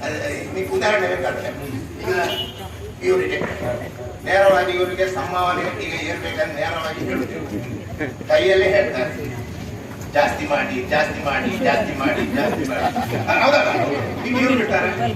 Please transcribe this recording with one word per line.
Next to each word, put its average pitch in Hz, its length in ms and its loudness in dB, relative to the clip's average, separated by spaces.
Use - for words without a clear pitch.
ಅದೇ, - 500 -4
ನಿಮ್ಗೆ 185 200 -2
ಉದಾಹರಣೆ 196 340 2
ಬೇಕಾದ್ರೆ 180 400 -2
ಈಗ - 960 -4
ಇವರಿಗೆ 370 340 2
ನೇರವಾಗಿ 180 460 6
ಇವರಿಗೆ 180 360 0
ಸಂಭಾವನೆ 180 760 -2
ಈಗ - 100 -6
ಏನ್ 160 240 -4
ಬೇಕಂದ್ರೆ 156 380 -4
ನೇರವಾಗಿ - 500 -4
ಹೇಳುದು. 127 1200 -6
ಕೈಯಲ್ಲೇ 190 420 6
ಹೇಳ್ತಾರೆ, - 560 2
"ಜಾಸ್ತಿ 147 320 2
ಮಾಡಿ, 131 440 -2
ಜಾಸ್ತಿ 151 360 0
ಮಾಡಿ, 139 240 0
ಜಾಸ್ತಿ - 500 2
ಮಾಡಿ, - 360 0
ಜಾಸ್ತಿ - 340 0
ಮಾಡಿ." 123 760 0
ಹೌದಾ? - 420 4
ಈಗ 254 120 0
ಇವ್ರು 254 180 4
ಬಿಟ್ಟಾರೆ. 196 600 0